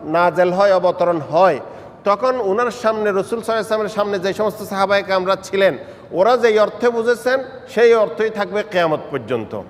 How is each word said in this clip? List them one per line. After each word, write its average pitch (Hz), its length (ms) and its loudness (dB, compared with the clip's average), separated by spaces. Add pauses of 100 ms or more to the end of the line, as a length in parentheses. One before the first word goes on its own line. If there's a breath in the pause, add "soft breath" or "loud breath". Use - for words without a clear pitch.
নাজেল 175 480 2
হয়, 196 220 4
অবতরণ 175 480 0
হয়, 147 380 2 (440 loud breath)
তখন 226 320 0
উনার 226 360 0
সামনে, 214 400 -2
রসুল 190 120 0
সাল্লাল্লাহু 226 280 -4
আলাইহি - 0 -
ওয়াসাল্লামের 220 380 -2
সামনে 202 300 -2
যে 180 140 -2
সমস্ত 208 300 -4
সাহাবায়ে 196 400 0
কেরামরা 190 400 0
ছিলেন, 190 340 2 (340 loud breath)
ওরা 214 260 4
যেই 220 220 4
অর্থে 208 300 2
বুঝেছেন, 240 540 -2 (240)
সেই 233 260 4
অর্থই 220 360 0
থাকবে 202 420 -4
কিয়ামত 165 280 0 (120)
পর্যন্ত। 113 580 -6